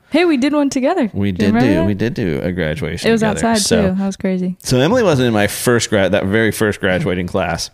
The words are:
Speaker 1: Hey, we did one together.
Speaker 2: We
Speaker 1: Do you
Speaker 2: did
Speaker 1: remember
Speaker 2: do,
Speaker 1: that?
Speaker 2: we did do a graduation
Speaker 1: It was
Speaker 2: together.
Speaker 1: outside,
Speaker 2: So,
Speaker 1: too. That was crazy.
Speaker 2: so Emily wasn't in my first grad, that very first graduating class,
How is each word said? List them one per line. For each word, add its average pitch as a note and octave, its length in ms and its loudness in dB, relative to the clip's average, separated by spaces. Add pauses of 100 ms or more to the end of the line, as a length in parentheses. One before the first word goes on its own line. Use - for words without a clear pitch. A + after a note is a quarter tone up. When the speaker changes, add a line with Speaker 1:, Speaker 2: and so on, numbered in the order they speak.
(100)
Speaker 1:
Hey, D#4+ 140 2
we E4 120 2
did C#4 160 0
one C#4+ 160 0
together. C4+ 460 0
Speaker 2:
We G2 160 -2
Speaker 1:
Do - 160 -2
you G2+ 60 2
Speaker 2:
did - 20 0
Speaker 1:
remember B2 140 2
Speaker 2:
do, G2+ 80 2
Speaker 1:
that? F2+ 100 0
Speaker 2:
we G#2 80 0
did G#2+ 200 -2
do E2 280 -2
a F2+ 80 -2
graduation E2 580 -2
Speaker 1:
It A3+ 40 4
was A3+ 80 2
Speaker 2:
together. A3 260 0
Speaker 1:
outside, A3+ 160 2
Speaker 2:
So, G#3 280 2
Speaker 1:
too. F#3+ 40 -2
That G3 120 -2
was F#3+ 100 -6
crazy. F#3 420 -4
Speaker 2:
so - 220 0
Emily A3 240 2
wasn't C3 240 2
in A#2 40 2
my G#2 140 2
first A#2+ 420 0
grad, G2 220 2
that G2 160 2
very G#2+ 240 2
first G#2+ 300 -2
graduating F2+ 480 -2
class, E2+ 460 -4